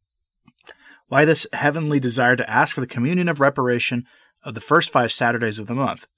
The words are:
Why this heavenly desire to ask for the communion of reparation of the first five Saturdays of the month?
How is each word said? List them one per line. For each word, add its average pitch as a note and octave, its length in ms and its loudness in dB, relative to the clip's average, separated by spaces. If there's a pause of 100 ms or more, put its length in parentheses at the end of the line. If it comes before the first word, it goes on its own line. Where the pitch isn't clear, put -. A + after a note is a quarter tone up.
(1080)
Why C#3 160 4
this D#3 300 2
heavenly D3+ 440 0
desire B2 380 2
to A#2+ 140 -4
ask C3 240 2
for C#3 80 -4
the B2 40 -6
communion E3+ 420 -2
of D3+ 120 -2
reparation B2 640 0 (380)
of B2 100 -12
the G2+ 60 -12
first - 320 0
five A#2+ 180 2
Saturdays A#2 480 0
of G#2+ 80 -10
the A#2+ 80 -6
month? B2+ 320 -4 (120)